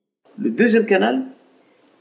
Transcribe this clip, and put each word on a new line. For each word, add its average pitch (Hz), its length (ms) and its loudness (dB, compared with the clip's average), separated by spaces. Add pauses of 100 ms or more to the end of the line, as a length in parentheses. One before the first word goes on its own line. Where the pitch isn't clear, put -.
(400)
Le - 100 -4
deuxième 214 360 2
canal, 220 400 0 (760)